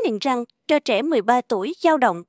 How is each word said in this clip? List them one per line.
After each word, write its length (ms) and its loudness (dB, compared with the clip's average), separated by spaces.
niềng 180 -2
răng 220 -2
cho 120 2
trẻ 220 0
mười 200 0
ba 200 2
tuổi 320 -4
dao 140 4
động 320 0